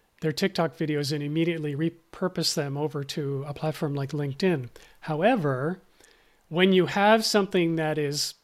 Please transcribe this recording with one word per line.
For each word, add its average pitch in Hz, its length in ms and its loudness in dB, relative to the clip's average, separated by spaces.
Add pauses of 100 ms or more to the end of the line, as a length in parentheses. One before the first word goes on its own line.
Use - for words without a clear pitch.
(220)
their 156 100 -2
TikTok 180 460 -2
videos 147 340 -2
and 143 100 -4
immediately 151 540 -2
repurpose 170 760 -4
them 143 240 -4
over 147 260 -4
to 139 420 -6
a 147 60 -10
platform 151 420 -4
like 139 180 -4
LinkedIn. 143 580 -2 (300)
However, 160 800 0 (640)
when 185 240 4
you 180 140 6
have 214 400 4
something 185 500 2
that 156 220 0
is 147 460 -4